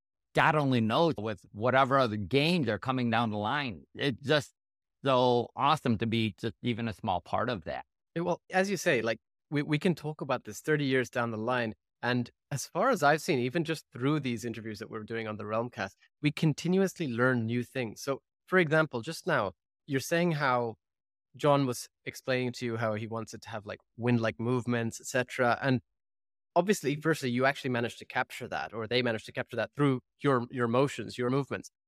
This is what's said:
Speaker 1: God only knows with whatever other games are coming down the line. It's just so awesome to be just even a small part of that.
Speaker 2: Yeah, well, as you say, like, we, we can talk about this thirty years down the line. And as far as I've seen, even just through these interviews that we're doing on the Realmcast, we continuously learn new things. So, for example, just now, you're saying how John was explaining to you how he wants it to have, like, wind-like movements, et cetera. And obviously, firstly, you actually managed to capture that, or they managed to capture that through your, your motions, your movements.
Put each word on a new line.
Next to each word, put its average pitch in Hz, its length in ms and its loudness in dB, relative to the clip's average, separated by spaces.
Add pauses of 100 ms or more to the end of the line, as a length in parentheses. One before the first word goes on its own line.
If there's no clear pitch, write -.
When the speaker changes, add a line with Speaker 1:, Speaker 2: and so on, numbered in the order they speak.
(360)
Speaker 1:
God 151 200 6
only 135 260 4
knows 135 360 4
with 104 220 -6 (140)
whatever 127 440 4
other 113 200 2
games 139 500 2
are 107 100 0
coming 127 320 -2
down 113 220 2
the 107 60 -4
line. 110 460 -4 (120)
It's 131 260 -2
just 139 300 0 (520)
so 123 520 4
awesome 135 440 2
to 117 60 -2
be 110 340 0
just 113 220 -6
even 117 260 -2
a 107 60 -4
small 92 280 -4
part 107 280 -2
of 101 140 -4
that. 64 220 -8 (300)
Speaker 2:
Yeah, 170 80 -4
well, 175 180 -2 (100)
as 190 180 2
you 196 80 -2
say, 143 240 2
like, 113 180 -2 (300)
we, 147 120 -2
we 151 180 0
can 175 160 2
talk 151 260 -10
about 131 220 -4
this 107 160 -12
thirty 151 260 0
years 131 240 2
down 117 220 -2
the 110 60 -6
line. 117 360 -2 (280)
And 120 280 0 (220)
as 139 160 -6
far 208 220 0
as 185 140 0
I've 147 180 6
seen, 143 180 0
even 131 240 0
just 156 280 -6
through 139 300 0
these 117 240 -4
interviews 110 340 -8
that 113 100 -12
we're 110 140 -10
doing 113 240 -6
on 107 100 -6
the 104 60 -10
Realmcast, 110 480 -4 (300)
we 147 100 2
continuously 175 760 0
learn 120 380 2
new 120 180 0
things. 117 380 -6
So, 139 200 -4 (260)
for 180 120 4
example, 156 420 2
just 160 260 -10
now, 120 240 2 (340)
you're 135 140 -2
saying 170 340 0
how 123 420 0 (600)
John 143 300 4
was - 240 -6 (160)
explaining 127 480 -2
to - 120 -8
you 113 120 -4
how 113 160 -2
he 107 140 -6
wants 110 260 -10
it 107 80 -14
to - 80 -16
have, 107 160 -10
like, 101 140 -12 (180)
wind-like 113 420 2
movements, 117 600 -2
et - 60 -16
cetera. 123 540 0
And 131 200 2 (760)
obviously, 175 400 2
firstly, 151 340 0
you 123 160 2
actually 139 260 0
managed 117 280 -2
to - 60 -16
capture - 420 -6
that, 78 260 -6
or 113 140 -8
they 123 140 0
managed 113 240 -2
to - 60 -16
capture - 260 -8
that 110 180 -2
through 139 260 2 (200)
your, 131 300 2
your 120 160 0
motions, 117 500 0
your 123 120 -2
movements. 131 420 -4 (160)